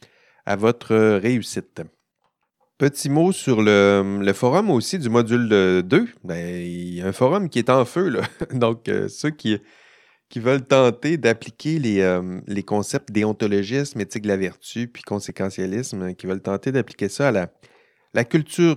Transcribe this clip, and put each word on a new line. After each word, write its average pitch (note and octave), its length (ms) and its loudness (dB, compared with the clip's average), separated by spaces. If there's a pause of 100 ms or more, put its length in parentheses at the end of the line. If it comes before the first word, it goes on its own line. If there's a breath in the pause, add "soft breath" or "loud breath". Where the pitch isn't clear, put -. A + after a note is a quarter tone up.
(440 soft breath)
à G2+ 120 -2
votre A2+ 380 0 (220)
réussite. G#2 640 -4 (960)
Petit C#3+ 320 -2
mot D#3+ 220 2
sur B2 320 0
le, G2+ 580 6
le G2 120 2
forum D3+ 360 2
aussi D3+ 300 0
du C3+ 100 -4
module, A#2 440 2
euh, F#2 280 4
deux. C#3 280 2 (160)
Ben, F2 360 -8
il F2 340 -10
y F2 80 -8
a F#2 40 -4
un F#2 60 -4
forum E3 360 0
qui B2 120 -4
est A#2 100 0
en B2+ 140 4
feu, F3 240 -4
là. G2+ 140 -4 (160)
<laughs> - 140 -8
Donc, A#2 360 -2
euh, G2+ 180 -2
ceux C#3+ 240 -6
qui, G#2+ 300 -4 (680 soft breath)
qui - 120 -10
veulent B2+ 260 0
tenter C3+ 500 4
d'appliquer A#2+ 640 -2
les, A2 220 0
euh, F#2 480 0
les G2+ 160 -6
concepts G#2 480 -4
d'éontologisme, G#2+ 880 -2
éthique G#2 240 -8
de G#2 40 -4
la G2 80 0
vertu, F#2+ 520 -8
puis - 160 -20
conséquentialisme, F#2+ 960 -8
euh, F#2 120 -8
qui - 120 -14
veulent F#2 160 -6
tenter G2 300 -4
d'appliquer A2+ 360 -4
ça C#3 200 -2
à - 20 2
la, F#2 220 -2 (600 soft breath)
la A2+ 120 0
culture, E3 520 0